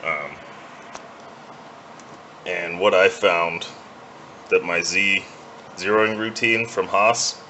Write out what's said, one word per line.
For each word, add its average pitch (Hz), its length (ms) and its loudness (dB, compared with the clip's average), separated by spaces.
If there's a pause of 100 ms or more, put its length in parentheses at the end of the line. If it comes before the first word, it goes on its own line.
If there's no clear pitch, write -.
Um, 76 280 -4 (2250)
and 87 320 -6
what 98 160 6
I 95 140 6
found, 85 600 0 (840)
that 90 140 4
my 85 180 0
Z 95 420 0 (540)
zeroing 107 420 2
routine 113 480 0
from 92 200 -2
Haas 107 640 2